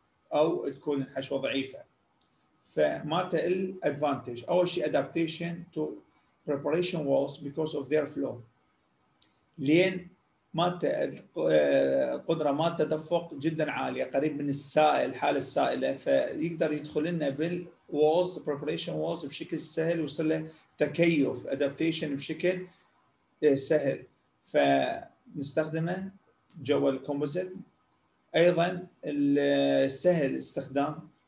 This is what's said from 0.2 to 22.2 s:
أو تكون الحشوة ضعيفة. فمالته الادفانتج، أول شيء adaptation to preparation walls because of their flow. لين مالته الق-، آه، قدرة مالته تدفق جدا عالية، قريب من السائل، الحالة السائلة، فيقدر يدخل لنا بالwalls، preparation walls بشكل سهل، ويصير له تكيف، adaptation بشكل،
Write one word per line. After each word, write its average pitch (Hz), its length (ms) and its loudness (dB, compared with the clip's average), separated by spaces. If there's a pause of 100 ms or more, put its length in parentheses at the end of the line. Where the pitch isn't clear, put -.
أو 151 360 2
تكون 139 320 -2
الحشوة 135 380 -4
ضعيفة. 131 400 -4 (840)
فمالته 156 840 0
الادفانتج، 143 1040 -2
أول 180 200 2
شيء 151 220 -2
adaptation 165 880 -4
to 156 40 -2 (680)
preparation 151 480 -2
walls 139 460 0
because 151 300 -4
of 135 160 -6
their 147 160 2 (100)
flow. 131 200 -4 (1200)
لين 175 520 2 (440)
مالته 170 340 0
الق-، - 640 -4
آه، 139 640 4
قدرة 151 360 -2
مالته 156 320 0
تدفق 160 500 -2
جدا 147 380 -2
عالية، 131 320 -4
قريب 143 380 -2
من 143 80 -2
السائل، 143 600 2
الحالة 147 280 0
السائلة، 131 600 0
فيقدر 151 760 0
يدخل 151 300 -4
لنا 156 340 -2
بالwalls، 170 1040 0
preparation 151 500 -4
walls 160 360 -4
بشكل 170 340 -8
سهل، 165 420 -2
ويصير 156 240 -4
له 156 240 0 (280)
تكيف، 147 680 2
adaptation 143 580 0
بشكل، 160 640 -2 (760)